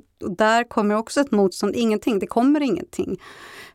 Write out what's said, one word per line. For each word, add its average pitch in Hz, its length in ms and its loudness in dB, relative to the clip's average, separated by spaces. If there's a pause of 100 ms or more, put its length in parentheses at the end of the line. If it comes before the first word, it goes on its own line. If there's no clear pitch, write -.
(240)
och 180 120 -6
där 226 280 2
kommer 208 300 0
också 220 260 -2
ett 277 100 0
motstånd. 202 460 2
Ingenting, 226 420 0
det 190 80 -2
kommer 277 340 2
ingenting. - 600 -4 (540)